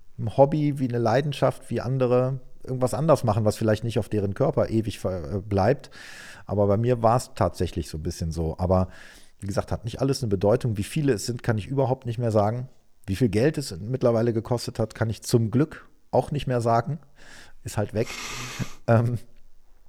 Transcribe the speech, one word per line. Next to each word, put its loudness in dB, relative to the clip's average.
Hobby, 4
wie -2
eine -2
Leidenschaft, 0
wie -2
andere 2
irgendwas -2
anders 4
machen, 2
was 4
vielleicht 2
nicht -2
auf -4
deren 0
Körper 2
ewig -2
ver-, -4
äh, -2
bleibt. 2
Aber 2
bei 4
mir 2
war's 4
tatsächlich -2
so -10
ein -8
bisschen -4
so. -4
Aber 2
wie -8
gesagt, -4
hat -6
nicht -8
alles 0
eine -4
Bedeutung. 2
Wie -4
viele 0
es -4
sind, -6
kann 0
ich -6
überhaupt -2
nicht -6
mehr 0
sagen. 2
Wie -2
viel 2
Geld 2
es -8
mittlerweile 2
gekostet -4
hat, -2
kann -2
ich -8
zum 2
Glück 0
auch 2
nicht -4
mehr 0
sagen. 0
Ist -8
halt -4
weg. 0
<laughs> -12
Ähm, 4